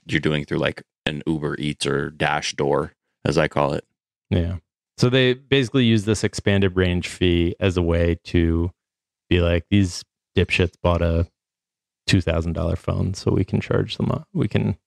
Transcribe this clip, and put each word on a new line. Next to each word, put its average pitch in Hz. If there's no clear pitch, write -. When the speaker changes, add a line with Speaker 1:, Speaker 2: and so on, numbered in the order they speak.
Speaker 1:
you're -
doing 76
through, 80
like, 71
an 73
Uber 76
Eats 73
or 71
Dash 76
door, 71
as 73
I 78
call 73
it. 78
Speaker 2:
Yeah. 90
So 123
they 127
basically 135
use 113
this 107
expanded 98
range 90
fee 85
as 92
a 90
way 85
to 85
be 87
like, 85
"These 98
dipshits 90
bought 87
a 85
two -
thousand 82
dollar 82
phone, 95
so -
we 92
can -
charge -
them -
a, -
we 143
can 107